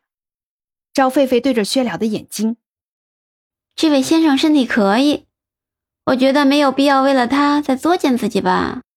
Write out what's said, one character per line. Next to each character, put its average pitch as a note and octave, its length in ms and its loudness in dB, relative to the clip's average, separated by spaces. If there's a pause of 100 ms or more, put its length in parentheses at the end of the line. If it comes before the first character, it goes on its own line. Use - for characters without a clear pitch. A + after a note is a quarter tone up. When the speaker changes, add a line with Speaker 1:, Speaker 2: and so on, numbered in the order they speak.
(920)
Speaker 1:
赵 C4+ 180 0
狒 C4+ 160 0
狒 B3 140 0
对 C4+ 140 -2
着 G#3+ 100 -2
薛 C4 180 -2
了 G3+ 140 -6
的 G3+ 100 -4
眼 G#3+ 220 -6
睛。 A3 300 -6 (1160)
Speaker 2:
“这 D#4+ 160 0
位 C4+ 120 2
先 D#4+ 200 2
生 D4 140 2
身 D#4 160 0
体 C4+ 140 2
可 G3+ 320 0
以， C#4+ 280 -2 (800)
我 C4 100 0
觉 C4+ 160 2
得 C#4+ 120 2
没 C#4 140 2
有 C#4 120 2
必 C4+ 140 0
要 C4+ 180 2
为 C4+ 120 2
了 B3 120 2
他 C#4+ 360 0
再 C4+ 120 -2
作 D#4+ 220 0
践 C#4 200 0
自 A3+ 120 -2
己 G3+ 120 -4
吧。” F#3 420 -2 (140)